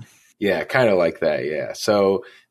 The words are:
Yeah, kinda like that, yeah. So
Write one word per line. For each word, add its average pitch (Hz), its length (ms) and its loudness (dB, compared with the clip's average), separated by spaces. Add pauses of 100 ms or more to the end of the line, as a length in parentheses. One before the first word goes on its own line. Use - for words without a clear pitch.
(380)
Yeah, 95 260 -2
kinda 113 300 2
like 85 260 0
that, 73 260 -2
yeah. 73 260 -6
So 98 520 2 (260)